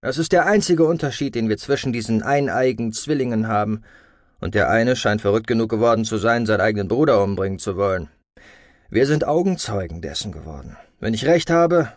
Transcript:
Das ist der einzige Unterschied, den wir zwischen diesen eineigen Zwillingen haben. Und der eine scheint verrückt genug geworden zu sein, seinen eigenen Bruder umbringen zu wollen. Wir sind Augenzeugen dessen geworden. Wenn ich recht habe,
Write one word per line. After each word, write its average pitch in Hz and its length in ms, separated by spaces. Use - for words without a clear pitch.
Das 127 160
ist 160 160
der 165 140
einzige 190 360
Unterschied, 147 500
den 113 140
wir 107 100
zwischen 135 360
diesen 113 300
eineigen 131 680
Zwillingen 120 560
haben. 107 360
Und 95 120
der 104 160
eine 120 280
scheint 104 240
verrückt 107 260
genug 113 220
geworden 113 340
zu 110 140
sein, 117 280
seinen 104 140
eigenen 104 300
Bruder 120 340
umbringen 98 340
zu 92 200
wollen. 92 320
Wir 127 160
sind 156 200
Augenzeugen 107 760
dessen 78 320
geworden. 76 420
Wenn 113 140
ich 110 100
recht 160 260
habe, 170 480